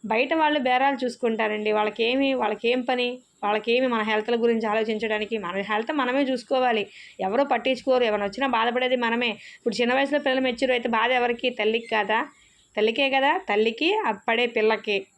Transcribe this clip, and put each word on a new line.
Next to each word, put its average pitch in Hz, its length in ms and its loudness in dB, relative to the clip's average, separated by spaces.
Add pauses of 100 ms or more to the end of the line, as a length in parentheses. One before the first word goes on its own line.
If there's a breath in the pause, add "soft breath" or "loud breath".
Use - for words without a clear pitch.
బయట 240 280 0
వాళ్ళు 302 260 2
బేరాలు 254 380 2
చూసుకుంటారండి, 220 760 -2
వాళ్ళకేమి, 226 600 0
వాళ్ళకేం 233 480 0
పని, 247 260 0 (340)
వాళ్ళకేమి 226 460 0
మన 226 140 0
హెల్త్ల 214 340 0
గురించి 233 320 2
ఆలోచించడానికి? 214 720 -2
మన 190 320 -4
హెల్త్ 226 240 -2
మనమే 262 300 0
చూసుకోవాలి, 254 600 0 (360 loud breath)
ఎవరో 208 260 0
పట్టించుకోరు. 254 580 0
ఎవరైనా 208 260 0
వచ్చినా 247 180 -4
బాధపడేది 247 500 0
మనమే. 233 340 0 (240 loud breath)
ఇప్పుడు 226 200 -4
చిన్న 240 180 0
వయసులో 277 260 2
పిల్లలు 262 220 0
మెచ్యూర్ 254 360 0
అయితే 240 120 -4
బాధ 226 220 2
ఎవరికి? 240 400 0
తల్లికి 226 400 -2
కాదా? 214 280 0 (560 soft breath)
తల్లికే 226 340 2
కదా, 269 240 2 (140)
తల్లికి 226 420 0 (160)
అప్పుడే 233 420 0
పిల్లకి 220 520 0 (180)